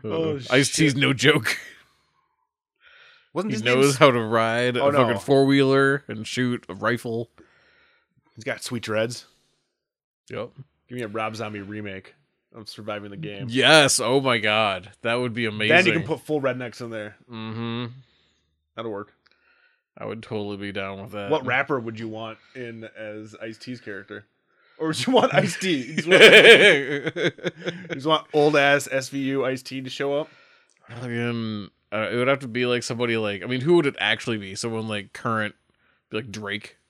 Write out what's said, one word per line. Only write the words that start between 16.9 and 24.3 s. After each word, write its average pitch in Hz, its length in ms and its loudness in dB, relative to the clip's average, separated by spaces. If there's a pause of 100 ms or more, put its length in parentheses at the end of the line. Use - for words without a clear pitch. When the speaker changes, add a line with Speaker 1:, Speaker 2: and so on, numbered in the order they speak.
Speaker 1:
there. 107 260 -12 (120)
Speaker 2:
Mm-hmm. 117 580 -8 (880)
Speaker 1:
That'll 113 140 -10
work. 101 200 -12 (840)
Speaker 2:
I - 80 -14
would 110 180 -10
totally 104 320 -8
be 101 160 -10
down 98 300 -10
with 95 100 -16
that. 101 180 -8
Speaker 1:
What 143 160 0
rapper 135 320 0
would 113 220 -8
you 113 80 -10
want 110 300 -12 (180)
in 117 300 -14 (120)
as 107 440 -14
Ice-T's 113 400 -14
character? 104 420 -14 (540)